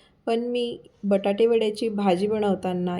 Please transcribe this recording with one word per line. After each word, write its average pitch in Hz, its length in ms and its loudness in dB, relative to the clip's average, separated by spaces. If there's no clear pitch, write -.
पण 233 140 0
मी 240 380 -4
बटाटे 202 420 2
वड्याची 226 440 0
भाजी 202 380 0
बनवताना 185 720 0